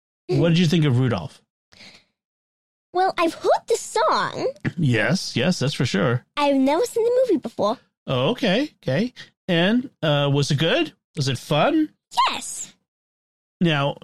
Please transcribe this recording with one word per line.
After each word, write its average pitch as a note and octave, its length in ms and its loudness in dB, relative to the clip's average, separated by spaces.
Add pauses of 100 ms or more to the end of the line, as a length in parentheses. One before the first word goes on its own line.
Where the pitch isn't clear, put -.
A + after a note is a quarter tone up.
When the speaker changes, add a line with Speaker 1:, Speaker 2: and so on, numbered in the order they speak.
(300)
Speaker 1:
Mm. C3+ 100 0
Speaker 2:
What D#3+ 80 4
did E3 100 4
you F#3 80 4
think D3+ 200 2
of B2 120 2
Rudolph? A2+ 440 -2 (1500)
Speaker 1:
Well, F#4 260 0
I've E4+ 160 0
heard - 160 -2 (180)
the A4+ 80 0
song. D#4+ 760 -2 (260)
Speaker 2:
Yes, B2 580 0
yes, D#3 220 0
that's C3 160 -2
for C#3+ 100 -2
sure. B2 400 0 (120)
Speaker 1:
I've C#4+ 200 2
never C#4 300 2
seen A4 180 -2
the B4 240 2
movie F4 120 2
before. - 380 -4 (280)
Speaker 2:
Oh, C3+ 240 0
okay, A#3+ 420 -2 (100)
okay. E3+ 300 -2 (360)
And, F#3+ 420 2 (120)
uh, C#3+ 300 2
was C#3+ 180 0
it D3 80 2
good? A#3+ 340 0 (240)
Was C#3 120 -2
it B2+ 100 -2
fun? D4 520 0 (400)
Speaker 1:
Yes. - 440 -10 (840)
Speaker 2:
Now, D3 440 0